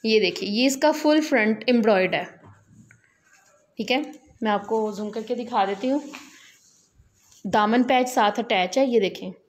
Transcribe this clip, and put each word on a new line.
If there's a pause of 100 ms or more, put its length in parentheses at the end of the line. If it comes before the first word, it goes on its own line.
ये
देखिए,
ये
इसका
full
front
embroidered
है, (1500)
ठीक
है, (420)
मैं
आपको
zoom
करके
दिखा
देती
हूँ। (1400)
दामन
patch
साथ
attach
है,
ये
देखें (160)